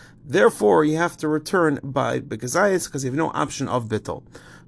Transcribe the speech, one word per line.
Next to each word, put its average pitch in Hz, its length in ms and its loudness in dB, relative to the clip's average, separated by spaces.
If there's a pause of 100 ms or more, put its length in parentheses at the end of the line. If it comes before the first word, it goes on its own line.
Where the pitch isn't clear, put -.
(240)
Therefore, 190 600 4
you 151 100 2
have 165 220 -2
to 156 100 -6
return 156 560 2
by 127 380 -2
Bekazayis, 131 680 0
'cause 135 140 -8
you 135 60 -4
have 127 80 -4
no 156 140 0
option 139 360 -4
of 113 220 -2
Bittul. 104 340 -6 (440)